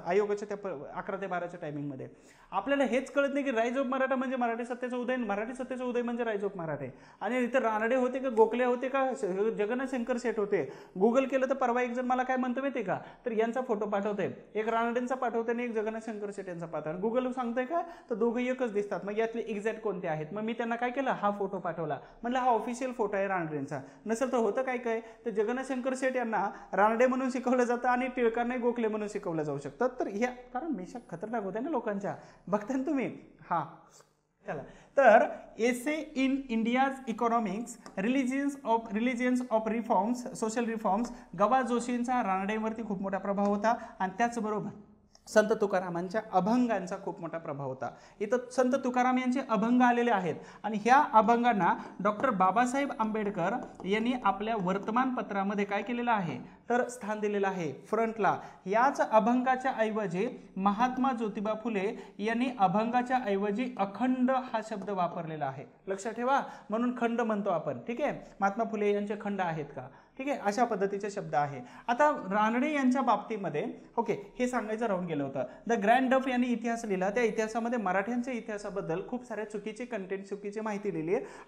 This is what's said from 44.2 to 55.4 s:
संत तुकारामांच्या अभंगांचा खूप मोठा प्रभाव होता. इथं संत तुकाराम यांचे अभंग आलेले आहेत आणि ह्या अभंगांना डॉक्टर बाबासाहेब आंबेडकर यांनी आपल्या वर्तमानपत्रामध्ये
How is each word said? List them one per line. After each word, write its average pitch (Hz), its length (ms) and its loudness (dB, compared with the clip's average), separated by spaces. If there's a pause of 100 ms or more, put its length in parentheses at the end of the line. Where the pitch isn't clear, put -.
संत 214 200 6 (120)
तुकारामांच्या 185 600 0 (120)
अभंगांचा 202 720 2
खूप 175 160 -6
मोठा 165 180 -8
प्रभाव 143 300 -6
होता. 127 220 -6 (300)
इथं 240 300 0
संत 254 220 4 (120)
तुकाराम 247 340 2
यांचे 254 300 2
अभंग 226 340 6
आलेले 240 280 6
आहेत 180 240 2 (280)
आणि 220 220 -2
ह्या 269 280 8
अभंगांना 220 640 6 (280)
डॉक्टर 208 280 2
बाबासाहेब 226 680 2
आंबेडकर 208 520 0 (340)
यांनी 220 280 2 (120)
आपल्या 208 360 2
वर्तमानपत्रामध्ये 202 1040 0